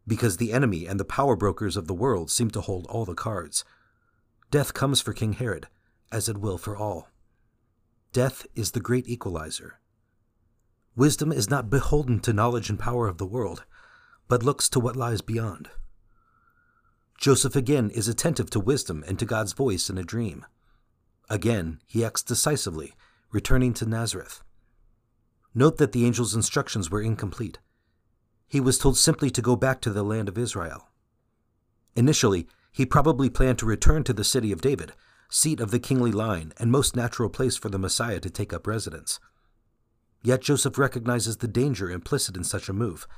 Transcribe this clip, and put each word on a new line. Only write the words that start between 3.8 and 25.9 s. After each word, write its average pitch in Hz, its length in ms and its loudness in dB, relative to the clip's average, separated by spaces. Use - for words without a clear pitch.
death 143 220 0
comes 139 280 2
for 110 100 -6
King 107 220 -2
Herod, 101 340 -4
as 113 160 -2
it 104 80 -6
will 98 200 -4
for 101 200 -8
all. 101 320 -6
Death 127 420 0
is 113 160 -4
the 123 80 -4
great 123 300 -2
equalizer. 82 720 -8
Wisdom 147 360 4
is 113 180 0
not 123 220 -2
beholden 135 480 2
to 117 120 0
knowledge 110 380 0
and 101 80 -2
power 120 300 -2
of 87 100 -4
the 95 80 -4
world, 107 400 -6
but 120 160 2
looks 139 260 2
to 135 100 2
what 120 160 0
lies 117 260 -2
beyond. 113 500 -6
Joseph 135 380 4
again 131 340 2
is 107 180 -2
attentive 120 440 0
to 107 80 2
wisdom 95 480 -2
and 95 100 -4
to 120 80 -2
God's 107 280 -2
voice 113 360 0
in 92 80 -6
a 90 60 -4
dream. 107 420 -6
Again, 92 560 -2
he 113 180 -2
acts - 160 -4
decisively, 101 720 -2
returning 127 420 4
to 113 140 -4
Nazareth. 110 560 -6
Note 131 220 6
that 147 160 4